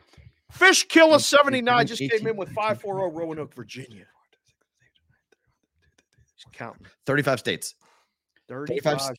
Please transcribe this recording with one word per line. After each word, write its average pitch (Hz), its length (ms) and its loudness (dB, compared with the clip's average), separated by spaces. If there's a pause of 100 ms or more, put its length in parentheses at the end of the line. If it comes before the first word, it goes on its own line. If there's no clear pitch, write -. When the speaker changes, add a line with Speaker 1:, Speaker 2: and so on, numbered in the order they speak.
(520)
Speaker 1:
Fish - 360 4
Killer 320 240 8
Speaker 2:
One, 294 80 6
two, - 40 -6
Speaker 1:
seventy-nine 247 640 2
Speaker 2:
three, 226 100 -8
Speaker 1:
just - 20 -8
came 135 100 -4 (120)
in 220 60 -6
Speaker 2:
eighteen, 220 100 -4
Speaker 1:
with 180 120 -8
Speaker 2:
nineteen, - 140 -12
Speaker 1:
five 214 180 -4
four 196 200 -8
oh 185 80 -4
Speaker 2:
twenty, 165 160 -10
Speaker 1:
Roanoke, 156 280 -10
Virginia. 110 520 -18 (2250)
He's - 180 -20
counting. - 340 -16 (180)
Speaker 2:
Thirty-five 139 340 0
states. - 360 -8 (720)
Speaker 1:
Thirty-five 143 520 -4
Speaker 2:
Thirty-five, 135 200 -8